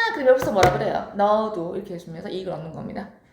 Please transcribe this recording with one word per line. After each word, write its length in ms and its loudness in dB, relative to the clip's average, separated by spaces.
그럼 160 2
옆에서 220 6
뭐라 220 6
그래요? 420 -2
"너도." 600 0
이렇게 200 -8
해주면서 340 -12
이익을 240 -6
얻는 200 -10
겁니다. 360 -10